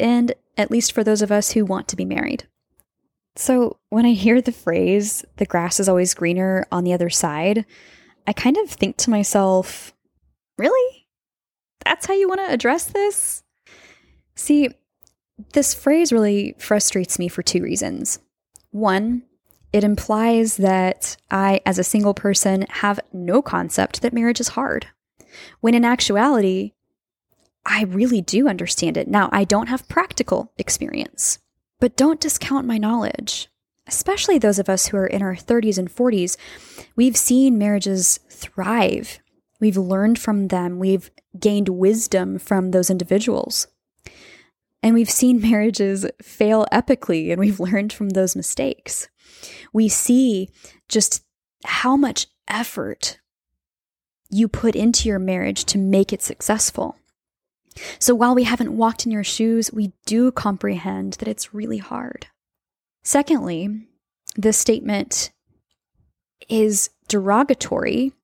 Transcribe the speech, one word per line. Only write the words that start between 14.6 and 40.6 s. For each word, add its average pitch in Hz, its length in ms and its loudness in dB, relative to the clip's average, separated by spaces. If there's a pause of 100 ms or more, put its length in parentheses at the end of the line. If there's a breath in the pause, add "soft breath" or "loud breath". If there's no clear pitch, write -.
this 285 220 2
phrase 311 380 2
really 208 460 0
frustrates - 640 -2
me 175 80 -2
for 175 140 -8
two 180 200 -4
reasons. - 560 -6 (520)
One, 214 520 0 (500)
it 208 120 4
implies 220 720 0
that 190 600 0 (140)
I, 196 340 2
as 190 140 0
a 180 60 0
single 202 300 2
person, 196 540 0
have 202 320 -2 (120)
no 180 280 0
concept - 600 -2
that 247 100 0
marriage 233 280 0
is 233 80 -4
hard, - 400 -4 (720 loud breath)
when 233 140 4
in 240 100 6
actuality, 214 880 2 (920)
I 202 200 -2
really 208 360 0
do 226 280 2
understand 175 480 -2
it. 156 120 -4
Now, 202 220 2
I 196 140 2
don't 208 240 0
have 254 200 -6
practical - 680 -2
experience, - 800 -6 (420)
but 247 160 0
don't 311 240 4
discount 277 460 -4
my 226 120 -2
knowledge, 214 680 -4 (380)
especially 392 520 0
those 208 200 2
of 196 100 -2
us 190 180 0
who 208 100 -4
are 190 100 0
in 196 160 -2
our 185 140 -4
thirties 220 420 0
and 185 120 -4
forties. 214 460 0 (600 loud breath)
We've 240 200 4
seen 254 420 4
marriages 202 640 0 (100)
thrive. - 920 -4 (400)
We've 214 160 2
learned 196 420 2
from 202 300 -2
them. 180 300 -2